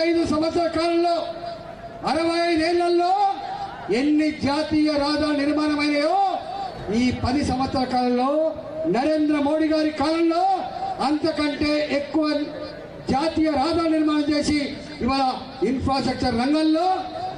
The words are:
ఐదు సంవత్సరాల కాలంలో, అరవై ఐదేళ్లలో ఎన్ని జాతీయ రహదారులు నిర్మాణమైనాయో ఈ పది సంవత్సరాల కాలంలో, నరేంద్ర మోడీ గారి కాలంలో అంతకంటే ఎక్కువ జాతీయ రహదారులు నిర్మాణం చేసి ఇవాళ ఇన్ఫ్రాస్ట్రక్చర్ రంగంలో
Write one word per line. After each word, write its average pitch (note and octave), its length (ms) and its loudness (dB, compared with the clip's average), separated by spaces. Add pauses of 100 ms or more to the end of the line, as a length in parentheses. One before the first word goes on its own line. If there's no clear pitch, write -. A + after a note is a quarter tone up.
ఐదు E4+ 160 2
సంవత్సరాల D#4+ 420 0
కాలంలో, E4+ 480 2 (960)
అరవై E4 280 0 (140)
ఐదేళ్లలో F4 600 2 (840)
ఎన్ని D4+ 320 2
జాతీయ D4+ 600 0
రహదారులు D4 460 0
నిర్మాణమైనాయో D4 800 0 (760)
ఈ A#3+ 80 2 (200)
పది B3+ 220 0
సంవత్సరాల B3+ 400 0
కాలంలో, B3 460 2 (560)
నరేంద్ర D4+ 480 2
మోడీ D4+ 320 2
గారి D#4 220 2
కాలంలో E4 540 0 (640)
అంతకంటే D4 640 0 (200)
ఎక్కువ C#4+ 340 0 (840)
జాతీయ D#4 400 2
రహదారులు D#4+ 400 2
నిర్మాణం D4+ 440 2
చేసి D4 260 0 (420)
ఇవాళ C4+ 220 0 (440)
ఇన్ఫ్రాస్ట్రక్చర్ C4 720 0
రంగంలో D#4 460 4 (500)